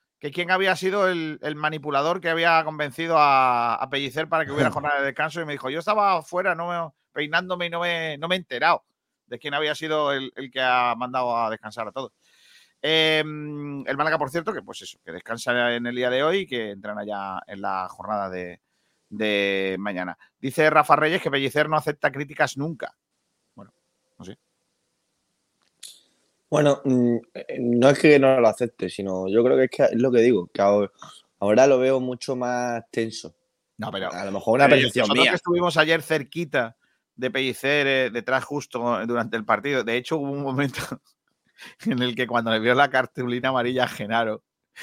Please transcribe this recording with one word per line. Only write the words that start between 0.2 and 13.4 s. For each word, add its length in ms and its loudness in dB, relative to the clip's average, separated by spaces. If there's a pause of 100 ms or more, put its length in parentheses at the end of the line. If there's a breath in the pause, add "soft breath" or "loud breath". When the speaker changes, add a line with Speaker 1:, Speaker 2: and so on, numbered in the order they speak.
Speaker 1:
quién 200 -6
había 260 2
sido 320 0
el, 340 -4
el 140 -6
manipulador 640 -2
que 100 -2
había 340 4
convencido 540 -2
a, 560 4
a 160 -4
Pellicer 380 -4
para 180 0
que 60 -8
hubiera 180 0
Speaker 2:
<laughs> 20 -12
Speaker 1:
jornada 280 -2
de 60 -2
descanso. 340 -4
Y 40 -6
me 80 -8
dijo, 160 -8
"Yo 120 -4
estaba 420 0
fuera, 320 -2
no 140 -6
me, 240 -6 (200)
peinándome 540 -2
y 40 -6
no 100 -4
me, 380 -4
no 100 -6
me 80 0
he 20 -4
enterado 460 0 (420)
de 120 -14
quién 160 -8
había 200 -2
sido 380 -2
el, 240 -6
el 140 -12
que 120 -6
ha 340 2
mandado 400 -4
a 140 0
descansar 380 -8
a 40 -14
todos". 200 -10 (680 soft breath)
Em, 1080 -2